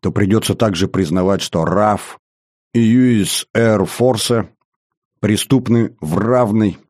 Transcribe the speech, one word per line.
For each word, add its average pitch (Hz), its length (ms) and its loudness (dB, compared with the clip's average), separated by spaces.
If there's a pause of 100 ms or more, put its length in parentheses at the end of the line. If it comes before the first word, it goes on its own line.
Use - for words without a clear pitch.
то 92 120 -4
придется 101 420 0
также 98 320 -2
признавать, 92 560 0
что 82 220 -4
раф 98 560 -2 (520)
и 117 80 0
Ю 117 440 4
Эс - 280 -8
Air 110 320 2
Force 117 640 -2 (720)
преступны 117 840 0
в 80 180 -4
равной 110 600 0 (120)